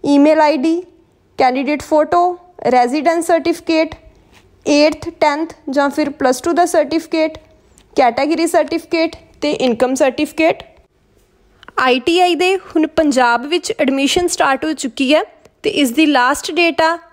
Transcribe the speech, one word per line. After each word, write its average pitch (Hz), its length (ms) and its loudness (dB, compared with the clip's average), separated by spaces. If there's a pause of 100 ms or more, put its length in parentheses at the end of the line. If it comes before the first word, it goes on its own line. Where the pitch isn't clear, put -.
ਈਮੇਲ 285 340 4
ਆਈ 302 160 2
ਡੀ, 320 260 -2 (560)
ਕੈਂਡੀਡੇਟ 262 440 0
ਫੋਟੋ, 349 560 0 (340)
ਰੈਜ਼ੀਡੈਂਸ 285 540 0
ਸਰਟੀਫਿਕੇਟ, 330 680 -2 (720)
ਏਟਥ, 302 420 2 (120)
ਟੈਂਥ 311 340 -2 (160)
ਜਾਂ 285 200 0
ਫਿਰ 294 200 -4
ਪਲੱਸ 262 300 -2
ਟੂ 339 120 -2
ਦਾ 339 140 2
ਸਰਟੀਫਿਕੇਟ, 311 720 -2 (580)
ਕੈਟਾਗਰੀ 285 500 0
ਸਰਟੀਫਿਕੇਟ 320 680 -2 (240)
ਤੇ 294 100 -2
ਇਨਕਮ 254 440 0
ਸਰਟੀਫਿਕੇਟ। 302 680 0 (1160)
ਆਈ 254 200 2
ਟੀ 339 200 0
ਆਈ 359 140 4
ਦੇ 359 220 0
ਹੁਣ 320 300 -2
ਪੰਜਾਬ 254 600 0
ਵਿੱਚ 330 340 -4
ਐਡਮਿਸ਼ਨ 277 480 0
ਸਟਾਰਟ 269 360 -2
ਹੋ 311 80 -2
ਚੁੱਕੀ 269 420 -2
ਹੈ 330 80 2 (400)
ਤੇ - 80 -2
ਇਸ 277 200 0
ਦੀ 302 160 2
ਲਾਸਟ 285 460 0
ਡੇਟ 330 300 0
ਆ 330 160 0 (140)